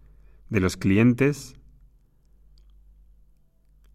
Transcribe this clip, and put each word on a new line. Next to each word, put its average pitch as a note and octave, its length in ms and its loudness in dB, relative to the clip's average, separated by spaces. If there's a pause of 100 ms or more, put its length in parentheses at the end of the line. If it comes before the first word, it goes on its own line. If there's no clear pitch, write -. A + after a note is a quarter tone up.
(480)
de G#2 120 -2
los F#2 160 -2
clientes, B2 800 0 (2500)